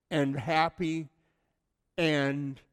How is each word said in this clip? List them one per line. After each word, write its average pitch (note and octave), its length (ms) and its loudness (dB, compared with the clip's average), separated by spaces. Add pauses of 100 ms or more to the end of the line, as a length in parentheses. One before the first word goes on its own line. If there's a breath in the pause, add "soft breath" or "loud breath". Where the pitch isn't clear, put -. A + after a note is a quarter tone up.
(100)
and C#3 280 0
happy D#3+ 680 0 (920)
and C#3+ 600 0 (120)